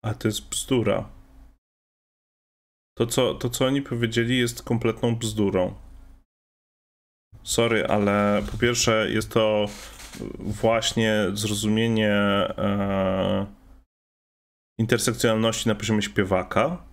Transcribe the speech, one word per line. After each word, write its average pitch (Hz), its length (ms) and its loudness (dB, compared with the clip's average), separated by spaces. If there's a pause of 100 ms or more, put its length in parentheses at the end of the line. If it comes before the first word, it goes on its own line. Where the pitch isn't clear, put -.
A 110 100 -2
to - 140 -2
jest - 200 -4
bzdura. - 600 0 (1900)
To, 117 80 2
co, 117 280 0
to, 120 160 -4
co 131 160 0
oni 139 160 0
powiedzieli, 117 560 0
jest 117 240 -2
kompletną 117 540 0
bzdurą. 107 580 0 (1700)
Sorry, 113 440 2
ale 101 560 2 (100)
po 107 60 -6
pierwsze 117 520 0
jest 107 220 -2
to 107 340 2 (720)
właśnie 110 960 2
zrozumienie, 107 800 2
e, 98 1300 0 (1300)
intersekcjonalności 113 880 2
na 107 60 2
poziomie 107 280 0
śpiewaka. 101 880 0